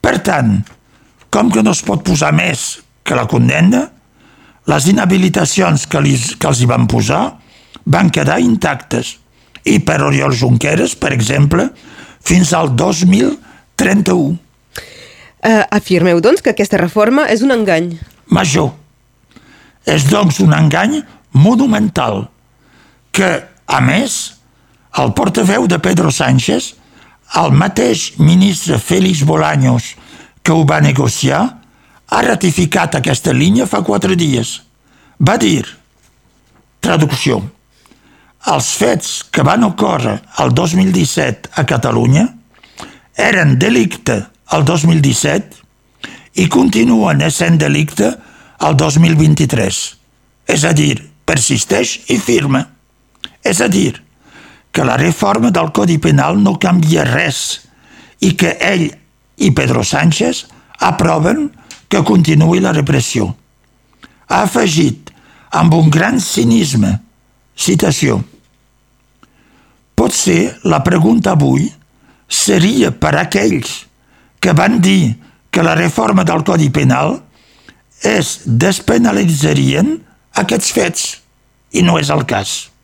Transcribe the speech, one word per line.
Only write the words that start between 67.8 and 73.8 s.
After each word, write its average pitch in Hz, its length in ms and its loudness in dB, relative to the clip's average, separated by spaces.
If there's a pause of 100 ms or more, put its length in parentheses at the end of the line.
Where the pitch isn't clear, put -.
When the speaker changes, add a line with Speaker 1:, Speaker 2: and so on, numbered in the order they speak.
Speaker 1:
«Potser - 600 -2 (100)
la 151 160 0
pregunta 185 480 2
avui 143 320 2 (640)
seria 190 640 0
per 151 240 -2
aquells 180 680 -2 (520)